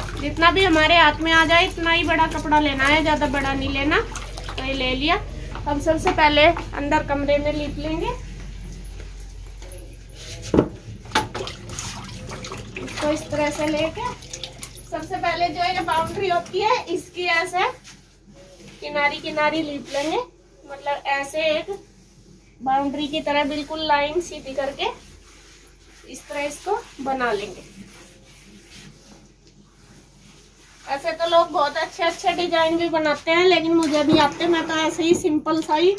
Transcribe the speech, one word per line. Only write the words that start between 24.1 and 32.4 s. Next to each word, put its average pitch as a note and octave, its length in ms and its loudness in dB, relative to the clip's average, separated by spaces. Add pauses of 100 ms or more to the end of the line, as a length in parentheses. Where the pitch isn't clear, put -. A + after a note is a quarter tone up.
सीधी D4 340 -8
करके D4 320 -4 (1200)
इस - 200 -16
तरह C#4+ 140 -6
इसको D4 340 -4 (240)
बना B3+ 320 -2
लेंगे। G3 300 -6 (3250)
ऐसे D4+ 280 -2
तो E4 180 0
लोग E4+ 200 6
बहुत D4 260 2
अच्छे E4 260 -4
अच्छे E4+ 320 2
डिजाइन E4 440 2